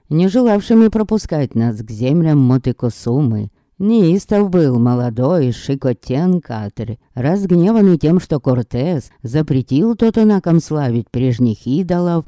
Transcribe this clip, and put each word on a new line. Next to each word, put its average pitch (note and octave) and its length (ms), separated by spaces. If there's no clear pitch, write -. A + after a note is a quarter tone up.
не E3+ 180
желавшими A3+ 600
пропускать G#3 640
нас A2+ 240
к A2 120
землям D3 500
Мотекусумы. B2 1080
Неистов G3+ 720
был C#3+ 300
молодой B2 720
Шикотен C#3 880
Катрь, A2 560
разгневанный F3+ 840
тем, D#3+ 220
что D#3 220
Кортес C3 720
запретил D3 720
Тотонакам G#3 640
славить C3+ 520
прежних B2 540
идолов F3 640